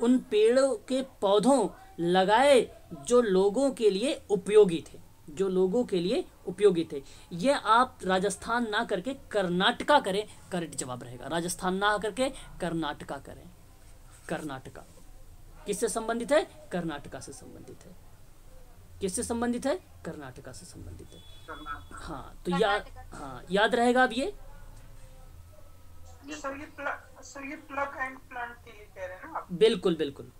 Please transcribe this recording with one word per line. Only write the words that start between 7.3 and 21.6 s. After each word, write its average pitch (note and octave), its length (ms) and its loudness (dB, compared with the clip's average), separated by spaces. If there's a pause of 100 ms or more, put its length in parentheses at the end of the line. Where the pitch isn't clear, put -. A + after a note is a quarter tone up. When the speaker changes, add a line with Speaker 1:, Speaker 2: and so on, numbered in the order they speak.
Speaker 1:
ये F#3+ 200 2
आप A#3+ 520 2
राजस्थान G3+ 680 0
ना G#3+ 140 0
करके A3 300 -4
कर्नाटका G#3 840 2
करें, G#3 260 -2 (260)
करेक्ट E3 220 -6
जवाब B2 280 -8
रहेगा। A#2+ 240 -12
राजस्थान F3 480 -2
ना G#3 240 2
करके A3 300 -2 (320)
कर्नाटका D#3+ 560 -4
करें। - 340 -16 (800)
कर्नाटका D3 560 -10 (840)
किससे G3+ 220 -2
संबंधित A3+ 440 -4
है? - 400 0
कर्नाटका D#3 480 -6
से - 120 -14
संबंधित - 520 -18
है। - 200 -20 (960)
किससे G3 220 -4
संबंधित A#3+ 440 -2
है? E4 140 0 (240)
कर्नाटका C3+ 480 -12
से - 140 -16
संबंधित - 480 -16
है। E3 60 -20
Speaker 2:
कर्नाटका। D3 760 -14